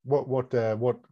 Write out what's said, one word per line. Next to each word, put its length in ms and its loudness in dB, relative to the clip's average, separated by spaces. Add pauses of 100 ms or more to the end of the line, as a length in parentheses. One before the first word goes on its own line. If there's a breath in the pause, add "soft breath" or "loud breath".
what, 240 0
what, 260 -2
uh, 220 0
what, 240 0 (120)